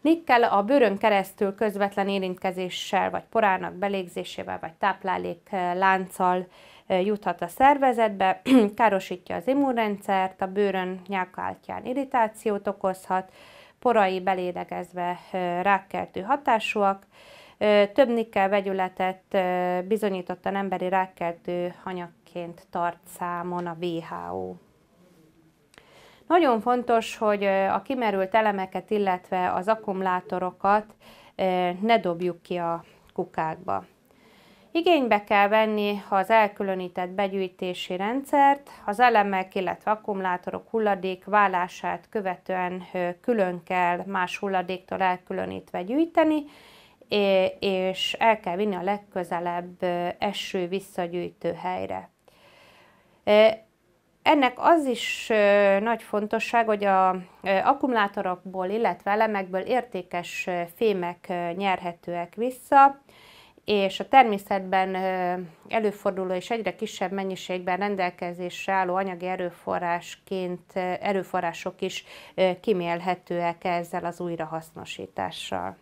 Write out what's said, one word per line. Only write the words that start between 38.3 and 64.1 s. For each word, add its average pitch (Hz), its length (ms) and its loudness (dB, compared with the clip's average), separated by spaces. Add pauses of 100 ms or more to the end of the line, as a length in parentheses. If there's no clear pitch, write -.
az 202 140 -2
elemek, 202 540 4
illetve 180 360 -4
akkumulátorok 190 800 -4
hulladék 190 540 -2
válását 185 840 0
követően, 185 720 -4 (100)
ö, 180 160 -2 (120)
külön 185 440 0
kell 180 420 0
más 190 320 -4
hulladéktól 185 640 -4
elkülönítve 185 800 -4
gyűjteni, 311 600 2 (640)
é-, 196 520 2
és 190 520 -2
el 220 280 2
kell 175 160 -6
vinni 208 180 -2
a 175 80 -6
legközelebb, 180 1000 -6
ö, 175 260 0 (100)
eső 190 500 -4
visszagyűjtő 175 840 -6
helyre. 170 580 -8 (1120)
Ö, 214 220 8 (760)
ennek 311 340 4
az 320 280 4
is, - 460 -4
ö, 202 500 6
nagy 226 220 -2
fontosság, 220 640 0
hogy 208 180 0
a, 190 260 4 (320)
ö, 190 220 2
akkumulátorokból, 202 1000 0
illetve 202 440 -2
elemekből 202 500 0
értékes, 180 840 -4
ö, 180 140 -2 (160)
fémek, 180 520 -2
ö, 175 220 -4
nyerhetőek 175 840 -4
vissza, 269 680 4 (640)
és 196 340 0
a 196 80 -8
természetben, 196 840 4